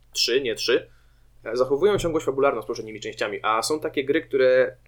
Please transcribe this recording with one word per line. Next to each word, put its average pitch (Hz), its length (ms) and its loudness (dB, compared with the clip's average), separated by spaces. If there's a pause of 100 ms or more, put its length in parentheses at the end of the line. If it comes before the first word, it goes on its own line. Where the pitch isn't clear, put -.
(140)
trzy, 123 280 0
nie 117 140 -4
trzy, 135 340 0 (540)
e, 117 140 -6
zachowują 147 400 2
ciągłość 160 280 -2
fabularną 135 360 0
z - 40 -16
poprzednimi 110 340 -8
częściami, 107 440 -6
a 110 200 2
są 156 160 -2
takie 151 260 -4
gry, 147 160 0
które 127 540 4 (120)